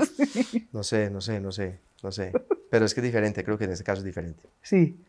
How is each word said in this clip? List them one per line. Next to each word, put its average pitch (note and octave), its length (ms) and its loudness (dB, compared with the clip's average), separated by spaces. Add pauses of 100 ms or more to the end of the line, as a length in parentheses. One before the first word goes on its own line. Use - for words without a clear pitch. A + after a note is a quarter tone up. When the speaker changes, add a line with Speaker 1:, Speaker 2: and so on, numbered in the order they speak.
(340)
Speaker 1:
Sí. A3+ 400 -2
Speaker 2:
No G#2+ 100 -6
sé, G#2+ 260 2
no G2 120 -6
sé, G#2 180 -4
no G2 140 -4
sé, F#2+ 260 -6 (240)
no F#2+ 80 -6
sé. F#2+ 220 -4 (360)
Pero A2+ 160 4
es G2+ 80 0
que - 60 -2
es A#2+ 60 0
diferente, G#2+ 400 0
creo G#2+ 120 0
que G#2 80 -2
en F#2 60 -2
este F2+ 140 -8
caso G2 140 0
es G2 60 -8
diferente. E2+ 380 -8 (180)
Speaker 1:
Sí. F3 360 4 (120)